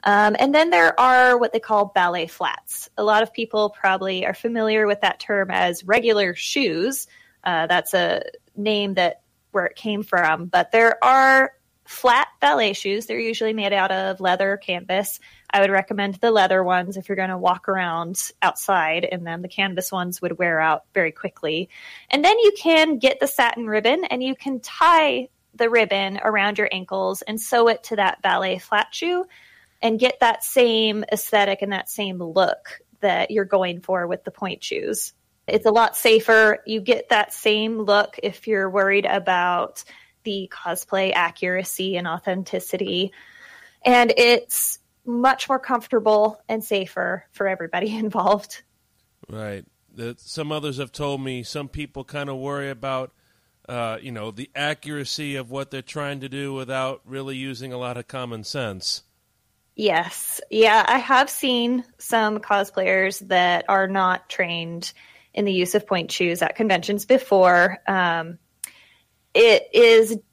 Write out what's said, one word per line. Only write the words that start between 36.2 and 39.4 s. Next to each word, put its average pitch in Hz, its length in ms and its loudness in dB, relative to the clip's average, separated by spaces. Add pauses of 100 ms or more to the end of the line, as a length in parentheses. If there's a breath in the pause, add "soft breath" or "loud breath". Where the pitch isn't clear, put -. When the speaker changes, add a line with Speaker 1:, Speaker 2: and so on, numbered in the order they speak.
Speaker 1:
You 214 160 -6
get - 280 0
that 208 240 2
same 220 460 -2
look 202 440 2
if - 240 -8
you're 196 220 0
worried 196 360 2
about 180 800 -2 (400 soft breath)